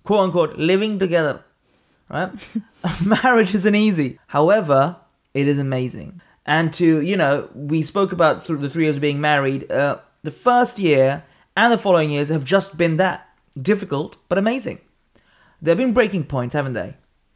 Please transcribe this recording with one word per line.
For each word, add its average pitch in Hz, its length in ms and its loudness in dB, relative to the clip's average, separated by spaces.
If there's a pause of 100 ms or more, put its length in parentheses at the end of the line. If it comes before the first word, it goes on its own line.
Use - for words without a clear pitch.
quote 202 220 2
unquote, 170 320 0
living 190 420 0
together, 165 440 -2 (680)
right? - 220 -6 (380)
<laughs> - 360 -6
Marriage 220 500 2
isn't 202 200 2
easy. 190 520 0
However, 156 680 2 (360)
it 139 140 0
is 143 120 0
amazing. 135 600 -6 (240)
And 160 280 0
to, 160 280 2
you 185 160 -2
know, 143 360 0
we 147 280 -4
spoke 190 320 -2
about 160 320 0
th-, 156 140 -4
the 143 100 -6
three 160 160 -2
years 147 140 0
being 143 200 -2
married. 139 520 0
Uh, 139 260 0 (260)
the 151 80 -8
first 247 480 0
year 143 440 2 (340)
and 233 160 4
the 226 40 2
following 170 340 2
years 143 180 -2
have 151 160 -2
just 190 320 -2
been 165 200 2
that. 180 300 -2 (320)
Difficult, 175 560 -4 (140)
but 180 80 0
amazing. 214 420 -4 (840)
There 160 120 2
have 175 60 2
been 254 140 0
breaking 202 320 0
points, 123 300 -6
haven't 135 180 -2
they? 95 220 -8 (400)